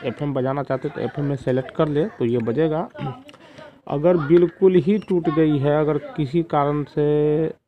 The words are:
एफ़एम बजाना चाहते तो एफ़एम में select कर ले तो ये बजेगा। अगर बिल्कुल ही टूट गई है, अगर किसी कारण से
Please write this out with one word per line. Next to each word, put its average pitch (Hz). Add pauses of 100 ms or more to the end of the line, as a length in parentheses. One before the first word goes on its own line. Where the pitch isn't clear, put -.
एफ़एम 139
बजाना 135
चाहते 135
तो -
एफ़एम 143
में 143
select 131
कर 160
ले 147
तो 135
ये 120
बजेगा। 156 (1000)
अगर 156
बिल्कुल 175
ही 185
टूट 175
गई 151
है, 147
अगर 147 (180)
किसी 156
कारण 147
से 151 (160)